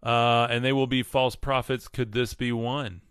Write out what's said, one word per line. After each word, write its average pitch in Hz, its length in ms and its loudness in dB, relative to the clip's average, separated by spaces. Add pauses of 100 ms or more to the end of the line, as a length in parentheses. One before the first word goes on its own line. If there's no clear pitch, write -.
Uh, 117 460 4
"And 120 160 0
they 131 80 2
will 135 140 2
be 127 160 0
false 127 340 0
prophets. 131 500 -2
Could 113 260 -4
this 120 200 0
be 123 200 -4
one?" 117 580 -4